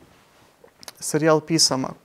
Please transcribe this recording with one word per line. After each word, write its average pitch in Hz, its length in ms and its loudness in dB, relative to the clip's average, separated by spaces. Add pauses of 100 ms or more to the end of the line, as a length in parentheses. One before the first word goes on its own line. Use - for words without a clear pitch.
(1000)
serijal 156 400 0
pisama 147 480 0 (160)